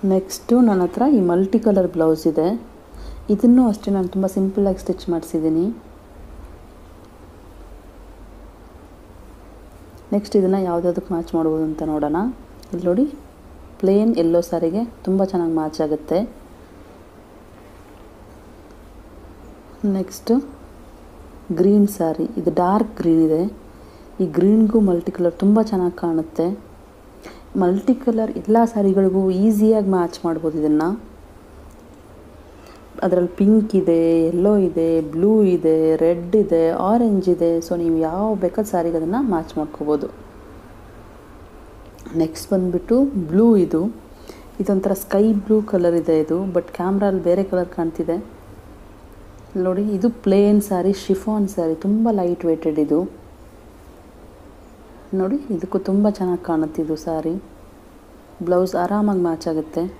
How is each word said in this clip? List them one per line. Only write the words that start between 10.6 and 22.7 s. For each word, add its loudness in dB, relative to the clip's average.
ಯಾವುದ್ಯಾವುದಕ್ಕೆ -2
ಮ್ಯಾಚ್ -6
ಮಾಡ್ಬೋದು 0
ಅಂತ -6
ನೋಡೋಣ. -2
ಇಲ್ಲಿ -6
ನೋಡಿ, 2
ಪ್ಲೇನ್ 2
ಯೆಲ್ಲೋ 2
ಸಾರಿಗೆ -2
ತುಂಬ 2
ಚೆನ್ನಾಗಿ -2
ಮ್ಯಾಚ್ -4
ಆಗುತ್ತೆ. -2
ನೆಕ್ಸ್ಟ್ -2
ಗ್ರೀನ್ 4
ಸಾರಿ, -2
ಇದು 0
ಡಾರ್ಕ್ 0